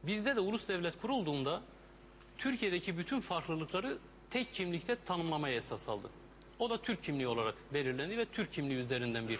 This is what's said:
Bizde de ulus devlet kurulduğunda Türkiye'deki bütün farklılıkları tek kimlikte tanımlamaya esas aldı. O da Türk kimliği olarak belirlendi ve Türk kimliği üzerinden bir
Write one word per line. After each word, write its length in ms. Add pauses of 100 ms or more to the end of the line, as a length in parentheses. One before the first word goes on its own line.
Bizde 340
de 40
ulus 280
devlet 320
kurulduğunda 640 (760)
Türkiye'deki 600
bütün 220
farklılıkları 760 (320)
tek 240
kimlikte 420 (100)
tanımlamaya 500
esas 320
aldı. 220 (480)
O 120
da 120
Türk 220
kimliği 220
olarak 280 (200)
belirlendi 440
ve 60
Türk 280
kimliği 260
üzerinden 500
bir 120